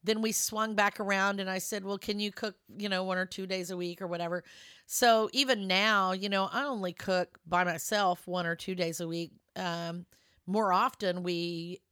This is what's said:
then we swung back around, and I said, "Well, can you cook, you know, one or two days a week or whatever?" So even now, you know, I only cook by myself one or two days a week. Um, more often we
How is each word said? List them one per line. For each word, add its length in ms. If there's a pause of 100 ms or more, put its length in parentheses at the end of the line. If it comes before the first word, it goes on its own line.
then 180
we 80
swung 460
back 240
around, 400
and 100
I 80
said, 260
"Well, 140
can 220
you 100
cook, 240 (220)
you 120
know, 140
one 160
or 80
two 220
days 240
a 40
week 240
or 60
whatever?" 380 (420)
So 460
even 340
now, 460
you 160
know, 240
I 120
only 280
cook 540
by 180
myself 640
one 200
or 80
two 220
days 240
a 80
week. 240 (240)
Um, 500 (400)
more 260
often 520
we 560 (120)